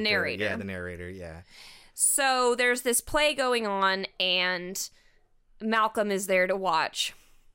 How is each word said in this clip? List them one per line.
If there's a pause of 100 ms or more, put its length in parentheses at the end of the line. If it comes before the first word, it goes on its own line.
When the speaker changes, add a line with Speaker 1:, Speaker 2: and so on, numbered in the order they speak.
Speaker 1:
narrator.
Speaker 2:
Yeah,
the
narrator,
yeah. (520)
Speaker 1:
So
there's
this
play
going
on, (120)
and (720)
Malcolm
is
there
to
watch (420)